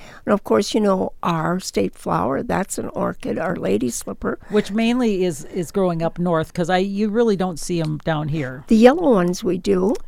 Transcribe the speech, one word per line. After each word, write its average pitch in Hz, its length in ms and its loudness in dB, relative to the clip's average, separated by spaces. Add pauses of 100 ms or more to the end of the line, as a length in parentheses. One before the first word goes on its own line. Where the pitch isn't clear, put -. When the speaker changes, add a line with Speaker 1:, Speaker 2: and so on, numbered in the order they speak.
(260)
Speaker 1:
and 214 80 2
of 202 100 0
course, 220 300 2
you 214 80 2
know, 190 400 2
our 170 380 0
state - 360 -4
flower, 220 480 -2
that's 190 360 -4
an 226 100 -6
orchid, - 480 -4
our 170 180 -2
lady 208 360 -2
slipper. - 480 -8 (100)
Speaker 2:
Which 208 220 0
mainly 226 520 0
is, 160 220 -4
is - 260 -6
growing 175 300 0
up 165 180 -2
north, 165 340 0
'cause 170 160 -2
I, 185 100 2
you 202 300 0
really 220 280 2
don't 180 220 -2
see 175 200 -2
'em 156 200 -2
down 151 300 -2
here. 139 380 -4
Speaker 1:
The 220 80 6
yellow 262 380 8
ones 180 300 2
we 180 140 0
do. 190 360 2 (140)